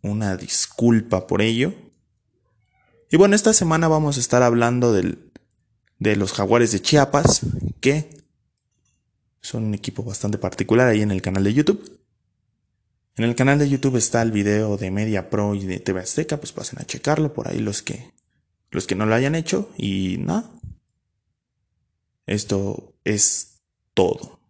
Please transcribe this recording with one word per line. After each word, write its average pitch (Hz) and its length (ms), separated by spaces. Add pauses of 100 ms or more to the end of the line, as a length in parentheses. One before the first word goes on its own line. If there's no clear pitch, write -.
Una 104 360
disculpa - 880
por 95 140
ello. 117 320 (1400)
Y 160 60
bueno, 196 180
esta 214 180
semana 165 340
vamos 151 300
a - 20
estar 123 240
hablando 120 500
del, - 400 (640)
de 107 180
los 98 160
Jaguares 110 400
de 98 100
Chiapas, - 600 (400)
que 147 420 (1160)
son 113 220
un 107 100
equipo 113 300
bastante 104 340
particular 117 500
ahí 107 140
en 104 80
el 95 140
canal 98 200
de 104 120
YouTube. 151 440 (1160)
En 110 100
el 120 100
canal 139 220
de 147 100
YouTube 135 280
está 117 260
el 113 100
video 104 460
de 98 140
Media 104 400
Pro 104 240
y 98 100
de 92 140
T - 120
V 92 100
Azteca, 151 360
pues - 140
pasen - 280
a - 60
checarlo 156 480
por - 140
ahí 87 120
los 104 220
que, - 320 (560)
los - 160
que 95 100
no 107 120
lo 110 80
hayan 139 180
hecho. 180 420
Y 95 440
nada, 214 320 (1800)
esto 101 680 (100)
es - 580 (300)
todo. - 460 (100)